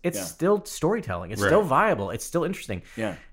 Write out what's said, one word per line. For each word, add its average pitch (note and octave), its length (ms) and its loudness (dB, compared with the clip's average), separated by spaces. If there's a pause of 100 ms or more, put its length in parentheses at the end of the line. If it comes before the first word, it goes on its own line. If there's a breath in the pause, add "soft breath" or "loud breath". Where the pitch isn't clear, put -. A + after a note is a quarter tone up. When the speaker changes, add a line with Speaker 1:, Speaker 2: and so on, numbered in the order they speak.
Speaker 1:
it's F3 140 -2
Speaker 2:
Yeah. - 80 -2
Speaker 1:
still F#3+ 400 0
storytelling. G#2 640 -4
It's G2+ 100 -4
Speaker 3:
Right. G2+ 80 4
Speaker 1:
still F#3+ 120 8
viable. D3+ 500 2
It's A2+ 140 -6
still E3+ 200 0
interesting. C3+ 380 -6 (140 loud breath)
Speaker 2:
Yeah. G#2+ 180 -2 (180 loud breath)